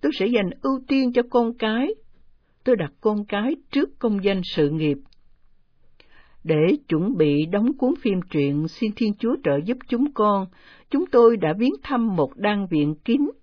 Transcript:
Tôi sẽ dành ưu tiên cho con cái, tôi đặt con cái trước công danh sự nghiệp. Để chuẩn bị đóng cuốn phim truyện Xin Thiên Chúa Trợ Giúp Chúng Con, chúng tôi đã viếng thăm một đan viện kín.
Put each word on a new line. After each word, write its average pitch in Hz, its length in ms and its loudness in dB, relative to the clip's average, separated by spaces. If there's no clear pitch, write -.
Tôi 311 180 -2
sẽ 190 80 0
dành 214 240 0
ưu 269 260 -2
tiên 269 240 2
cho 247 180 2
con 233 280 0
cái, 226 300 -2
tôi 254 120 4
đặt 165 240 -4
con 208 240 -2
cái 214 320 -2
trước 277 280 -2
công 208 260 -2
danh 196 200 0
sự 147 260 0
nghiệp. 151 280 -2
Để 160 220 2
chuẩn 185 280 0
bị 151 300 2
đóng 208 320 0
cuốn 262 220 0
phim 190 200 0
truyện 147 380 0
Xin 220 280 -4
Thiên 214 220 0
Chúa 233 260 -2
Trợ 143 200 2
Giúp 240 140 -4
Chúng 269 240 0
Con, 202 340 0
chúng 330 160 0
tôi 233 300 6
đã 160 220 -2
viếng 254 240 0
thăm 226 340 -2
một 147 200 -2
đan 202 340 -2
viện 151 240 0
kín. 285 260 0